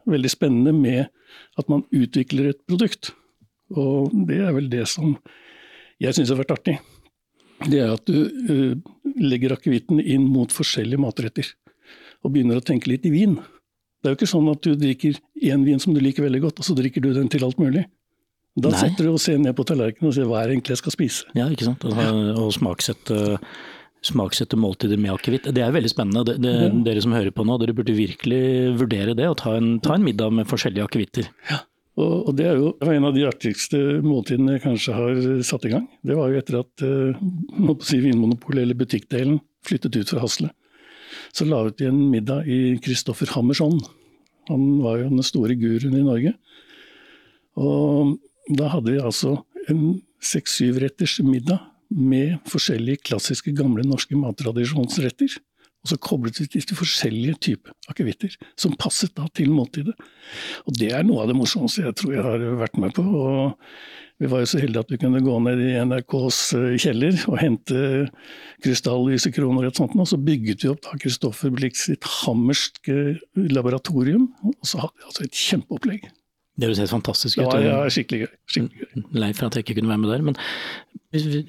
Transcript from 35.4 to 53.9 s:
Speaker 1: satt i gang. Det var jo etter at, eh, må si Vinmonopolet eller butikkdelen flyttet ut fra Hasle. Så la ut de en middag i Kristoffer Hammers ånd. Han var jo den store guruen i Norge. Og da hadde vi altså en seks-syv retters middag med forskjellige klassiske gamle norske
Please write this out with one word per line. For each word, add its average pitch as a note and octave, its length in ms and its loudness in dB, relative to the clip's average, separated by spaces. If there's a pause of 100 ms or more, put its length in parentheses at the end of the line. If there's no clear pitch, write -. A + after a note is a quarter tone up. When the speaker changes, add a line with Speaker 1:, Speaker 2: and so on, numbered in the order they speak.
Speaker 1:
satt B2 220 -4
i A2 80 -2
gang. A3+ 140 0 (180)
Det C3+ 120 0
var C#3+ 160 2
jo C3+ 80 0
etter B2 200 -2
at, - 240 -8
eh, C3+ 360 0 (360)
må D#3 260 4
si C3+ 180 0
Vinmonopolet A#2+ 640 2
eller B2 120 0
butikkdelen B2+ 640 0 (260)
flyttet B2+ 320 -2
ut G#2 120 -2
fra B2+ 120 -2
Hasle. C#3 300 -2 (800)
Så - 120 -2
la D3+ 200 2
ut G#2+ 120 -2
de C3+ 120 -2
en C#3 220 4
middag C3 380 0
i B2+ 320 2
Kristoffer B2+ 520 -4
Hammers B2 280 2
ånd. D#3 200 2 (640)
Han C#3 340 2
var A#2 200 0
jo C3 80 -2
den C3 160 2
store B2 320 0
guruen A#2 400 0
i C#3 80 4
Norge. C3+ 300 2 (1200)
Og C#3+ 600 2 (300)
da D3 240 0
hadde B2+ 220 0
vi C#3 100 2
altså B2 360 -2 (320)
en D#3+ 260 2 (260)
seks-syv - 600 0
retters C#3+ 420 -2
middag C3+ 340 2 (320)
med C#3+ 480 2 (120)
forskjellige C3 540 -2
klassiske B2 500 -4
gamle C3 320 2
norske C#3 320 -2